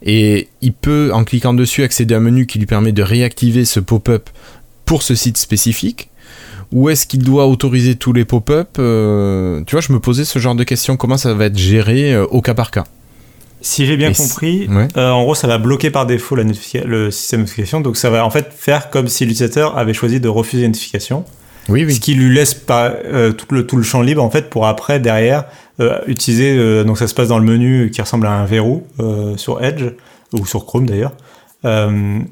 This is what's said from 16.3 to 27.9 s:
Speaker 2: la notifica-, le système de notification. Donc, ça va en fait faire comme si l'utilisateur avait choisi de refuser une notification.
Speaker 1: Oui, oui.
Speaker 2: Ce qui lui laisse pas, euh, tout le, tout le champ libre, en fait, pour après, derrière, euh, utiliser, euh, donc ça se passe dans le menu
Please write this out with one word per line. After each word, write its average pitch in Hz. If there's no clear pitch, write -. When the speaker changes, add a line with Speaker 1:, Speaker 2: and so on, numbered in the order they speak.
Speaker 2:
la 117
notifica-, 110
le 107
système -
de -
notification. 107
Donc, 127
ça 127
va 113
en 110
fait 147
faire 143
comme 131
si 123
l'utilisateur 120
avait 110
choisi 113
de 123
refuser 113
une 117
notification. -
Speaker 1:
Oui, 123
oui. 147
Speaker 2:
Ce 117
qui 147
lui 127
laisse 143
pas, 120
euh, 113
tout -
le, 123
tout 131
le 120
champ 123
libre, 139
en 110
fait, 151
pour 110
après, 110
derrière, 117
euh, 120
utiliser, 127
euh, 110
donc 110
ça 113
se 110
passe 123
dans 117
le 110
menu 120